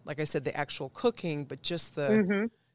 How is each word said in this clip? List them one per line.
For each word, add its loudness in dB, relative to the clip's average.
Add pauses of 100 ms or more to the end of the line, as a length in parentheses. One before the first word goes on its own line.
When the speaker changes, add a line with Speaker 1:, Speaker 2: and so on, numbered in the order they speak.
Speaker 1:
like -6
I 0
said, 0
the -2
actual -4
cooking, 0
but -10
just 0
the 0
Speaker 2:
Mm-hmm. 4 (300)